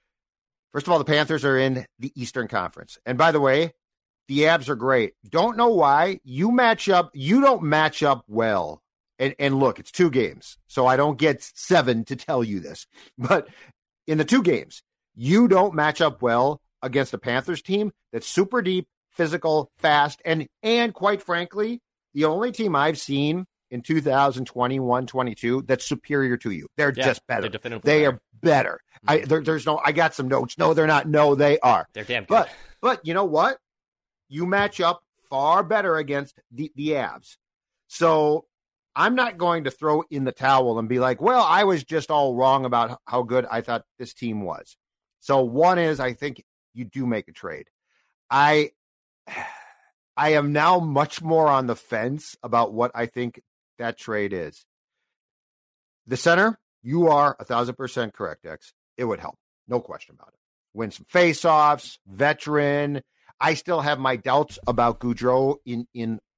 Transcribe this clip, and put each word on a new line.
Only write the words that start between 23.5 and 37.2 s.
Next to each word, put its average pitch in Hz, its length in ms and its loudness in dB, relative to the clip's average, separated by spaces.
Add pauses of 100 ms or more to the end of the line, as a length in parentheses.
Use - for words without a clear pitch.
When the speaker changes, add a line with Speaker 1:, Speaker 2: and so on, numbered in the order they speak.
Speaker 1:
in 123 120 -10
two 160 200 0
thousand 135 440 0
twenty-one 127 600 -2
twenty-two 123 600 -4
that's 131 180 0
superior 135 520 -2
to 120 120 -8
you. 90 180 -8 (100)
They're 143 180 0
Speaker 2:
Yeah, 131 100 -2
Speaker 1:
just 123 220 -2
better. 113 140 -4
Speaker 2:
they're 104 100 -6
definitively 117 400 -4
Speaker 1:
They 156 140 4
Speaker 2:
better. 131 100 0
Speaker 1:
are - 60 -18 (200)
better. 131 380 0 (280)
I, 151 120 4
Speaker 2:
Mm-hmm. 143 80 -8
Speaker 1:
there, 160 140 2
there's 151 240 -4
no, 151 180 -2
I 147 80 0
got 156 240 0
some 135 120 -4
notes. 127 300 -2
No, 160 160 2
they're 156 140 2
not. 151 200 2
No, 147 280 4
they 143 240 4
are. 110 340 4
Speaker 2:
They're 107 100 -10
damn 120 200 -4
good. - 60 -20
Speaker 1:
But, 214 200 4 (320)
but 240 240 -2
you 165 80 -4
know 196 120 0
what? 180 320 0 (720)
You 156 180 -6
match 196 340 -2
up 170 220 0 (260)
far 156 340 2
better 190 340 0
against 143 420 -6 (120)
the, 147 240 -10
the 143 140 -6
Avs. 117 480 -6 (500)